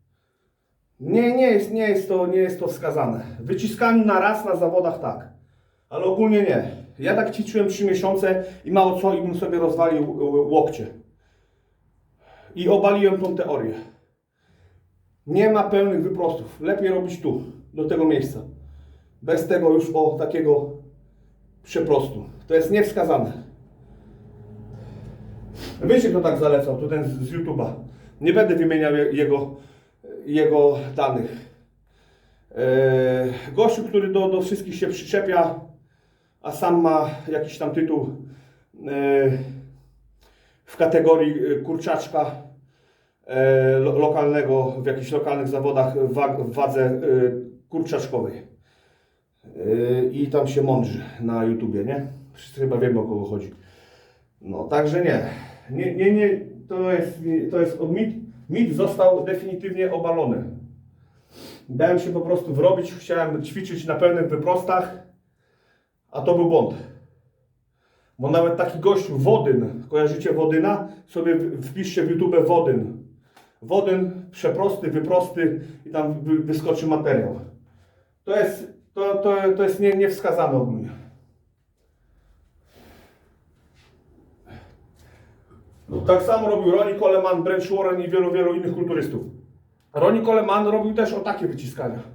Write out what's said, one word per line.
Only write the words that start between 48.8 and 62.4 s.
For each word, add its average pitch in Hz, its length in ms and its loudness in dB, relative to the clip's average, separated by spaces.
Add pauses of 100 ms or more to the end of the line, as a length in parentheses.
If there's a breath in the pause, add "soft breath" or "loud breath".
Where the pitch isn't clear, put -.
i 139 220 -2
tam 143 200 0
się - 140 0
mądrzy 113 400 0 (200 loud breath)
na 117 220 -2
YouTubie, 110 400 -2
nie? 139 240 -6 (260)
Wszyscy - 280 -12
chyba 127 160 0
wiemy, 117 220 2
o 107 40 -2
kogo 104 220 -6
chodzi. 101 260 -8 (920 soft breath)
No, 92 220 -10
także 151 400 0
nie. 120 260 0 (420 loud breath)
Nie, 180 240 -4
nie, 196 180 4
nie. 208 260 4 (280)
To 185 240 -2
jest, 170 280 -2 (320)
to 175 80 0
jest 165 300 0
mit, 220 200 0 (400 loud breath)
mit 180 260 0
został 185 480 4
definitywnie 185 720 -4
obalony. 165 500 -2 (1300 loud breath)
Dałem 165 300 2
się 170 140 -6
po 165 80 -2
prostu 175 320 -2